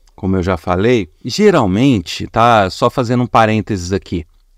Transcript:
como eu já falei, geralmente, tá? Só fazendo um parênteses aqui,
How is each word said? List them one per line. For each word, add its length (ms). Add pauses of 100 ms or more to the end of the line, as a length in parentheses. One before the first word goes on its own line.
(140)
como 220
eu 60
já 140
falei, 540 (120)
geralmente, 1040
tá? 420
Só 180
fazendo 360
um 20
parênteses 680
aqui, 320 (340)